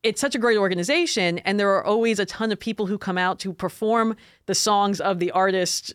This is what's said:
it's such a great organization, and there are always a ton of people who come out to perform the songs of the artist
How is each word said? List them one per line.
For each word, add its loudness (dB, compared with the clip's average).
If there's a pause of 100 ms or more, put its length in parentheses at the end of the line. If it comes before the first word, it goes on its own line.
it's -2
such 0
a -2
great 4
organization, 0
and -2
there 2
are 2
always 2
a 0
ton -4
of -4
people -4
who -2
come -4
out 0
to -6
perform 0 (300)
the -2
songs 2
of 0
the -2
artist 0